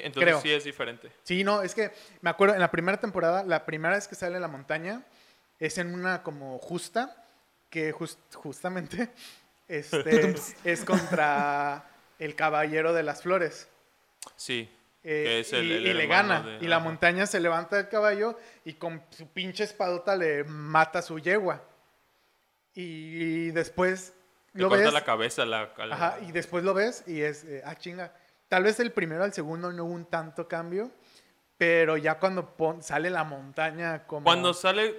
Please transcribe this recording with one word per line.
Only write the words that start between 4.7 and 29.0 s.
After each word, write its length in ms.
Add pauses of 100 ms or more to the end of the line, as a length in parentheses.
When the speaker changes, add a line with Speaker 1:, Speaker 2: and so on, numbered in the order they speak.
Speaker 2:
es 200
en 140
una 300
como 360
justa, 560 (540)
que 220
jus-, 260 (180)
justamente, 760 (300)
<laughs> 280
este, 360 (300)
Speaker 3:
Tutum. 20 (280)
Speaker 2:
es 220
contra 1000 (360)
el 160
Caballero 580
de 80
las 220
Flores. 440 (680)
Speaker 1:
Sí, 340 (340)
Speaker 2:
Eh, 220
Speaker 1:
que 140
es 140
el, 120
Speaker 2:
y, 80
Speaker 1:
el 140
Speaker 2:
y 80
le 80
Speaker 1:
hermano 260
Speaker 2:
gana. 180 (120)
Speaker 1:
de 60
Speaker 2:
Y 20
La 80
Speaker 1:
ajá. 100
Speaker 2:
Montaña 400
se 140
levanta 380
del 120
caballo 480 (260)
y 100
con 360
su 200
pinche 340
espadota 520
le 280
mata 560
a 20
su 160
yegua. 460 (1080)
Y, 100
y 680
después 640 (400)
Speaker 1:
Le 100
Speaker 2:
lo 60
Speaker 1:
corta 160
Speaker 2:
ves. 80
Speaker 1:
la 100
cabeza 400
a 20
la, 320
a 80
la 100
Speaker 2:
Ajá, 260
y 100
después 320
lo 100
ves 340
y 140
es, 220
eh, 220
ah, 100
chinga, 380 (380)
tal 120
vez 180
el 100
primero 320